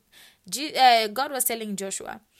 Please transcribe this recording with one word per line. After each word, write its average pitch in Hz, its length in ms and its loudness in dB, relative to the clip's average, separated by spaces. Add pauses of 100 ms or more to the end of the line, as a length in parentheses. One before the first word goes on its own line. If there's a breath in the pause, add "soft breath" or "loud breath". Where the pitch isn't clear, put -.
(500 loud breath)
Je-, 269 260 -8
uh, 233 320 6
God 262 240 -4
was 254 120 -2
telling 220 320 -6
Joshua, - 460 -10 (180 loud breath)